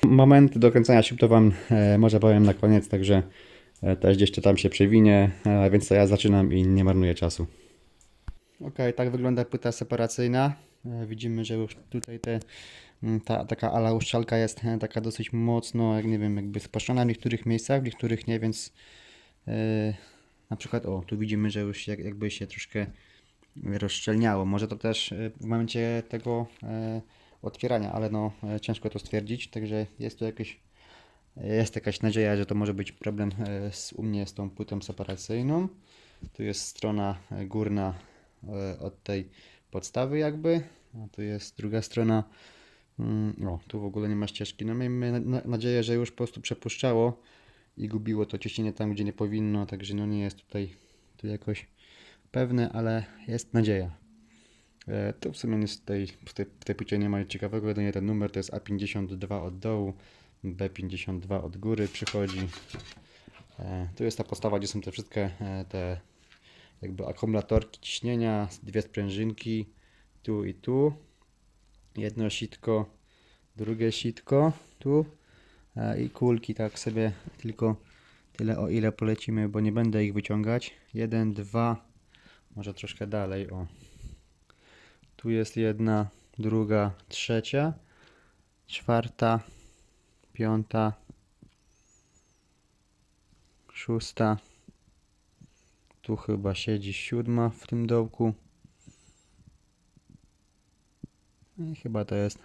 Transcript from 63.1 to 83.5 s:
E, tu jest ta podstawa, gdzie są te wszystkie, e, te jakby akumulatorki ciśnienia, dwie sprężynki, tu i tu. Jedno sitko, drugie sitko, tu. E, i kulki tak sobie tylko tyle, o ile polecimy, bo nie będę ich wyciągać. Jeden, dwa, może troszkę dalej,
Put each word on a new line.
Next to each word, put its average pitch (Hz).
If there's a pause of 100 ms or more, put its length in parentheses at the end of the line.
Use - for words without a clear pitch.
E, 92
tu 120
jest 113
ta 113
podstawa, 104
gdzie 98
są 104
te 92
wszystkie, 101 (100)
e, 95
te 90 (800)
jakby 95
akumulatorki 110
ciśnienia, 113 (140)
dwie 104
sprężynki, 107 (560)
tu 104
i 95
tu. 139 (1040)
Jedno 107
sitko, 107 (640)
drugie 110
sitko, 139 (260)
tu. 147 (680)
E, 110
i 123
kulki 120
tak 110
sobie 110 (300)
tylko 110 (560)
tyle, 110
o 104
ile 107
polecimy, 110
bo 107
nie 107
będę 110
ich 101
wyciągać. 107 (200)
Jeden, 113
dwa, 110 (720)
może 101
troszkę -
dalej, 98